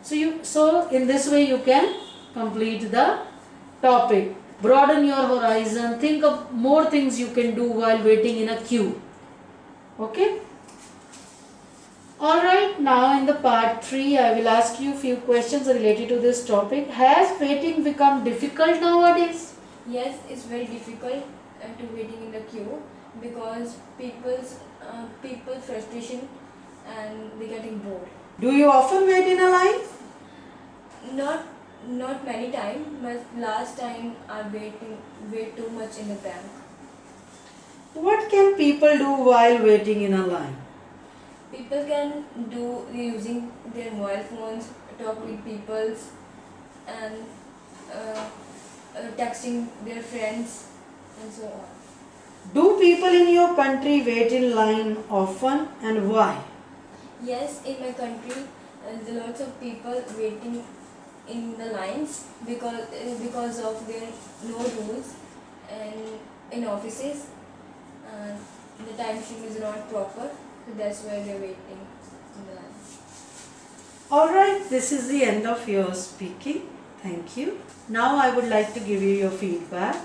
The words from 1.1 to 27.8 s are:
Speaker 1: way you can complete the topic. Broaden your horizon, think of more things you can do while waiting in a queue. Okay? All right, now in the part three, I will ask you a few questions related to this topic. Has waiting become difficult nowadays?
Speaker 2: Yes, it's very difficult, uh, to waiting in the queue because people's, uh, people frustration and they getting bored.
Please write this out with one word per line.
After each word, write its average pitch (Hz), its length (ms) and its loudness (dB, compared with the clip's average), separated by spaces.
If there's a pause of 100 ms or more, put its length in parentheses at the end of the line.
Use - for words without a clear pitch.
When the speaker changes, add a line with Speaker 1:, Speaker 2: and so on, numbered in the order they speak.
Speaker 1:
way 285 180 6
you 254 100 2
can 285 400 4 (360)
complete 220 560 -4
the 277 300 2 (600)
topic. 233 540 4 (260)
Broaden 277 460 6
your 277 100 2
horizon, 233 840 2
think 302 260 2
of 294 280 2
more 285 380 4
things 269 280 2
you 240 100 -4
can 233 260 0
do 240 160 0
while 226 340 2
waiting 220 320 6
in 220 140 -2
a 226 100 -4
queue. 214 400 0 (1000)
Okay? - 400 0 (1800)
All 330 240 4
right, 370 380 4
now 262 380 6
in 269 80 2
the 285 80 4
part 233 500 2
three, 269 320 0
I 233 160 6
will 226 160 2
ask 233 320 2
you 277 140 -2
a - 20 -6
few 247 200 -2
questions 247 500 0
related 226 420 4
to 240 100 2
this 240 280 2
topic. 220 420 0
Has 294 500 4
waiting 294 460 0
become 277 400 4
difficult 311 560 2
nowadays? 339 760 4 (320)
Speaker 2:
Yes, 247 320 -6 (100)
it's 247 160 -14
very 240 200 -6
difficult, 240 580 -10 (400)
uh, 226 160 -16
to 233 160 -14
waiting 226 300 -12
in 220 80 -14
the 220 80 -12
queue 220 420 -12 (380)
because 233 560 -10 (220)
people's, 247 600 -10 (240)
uh, 233 220 -14 (180)
people 254 380 -12
frustration 240 680 -12 (600)
and 214 500 -12
they 220 100 -10
getting 220 300 -10
bored. 190 300 -12 (320)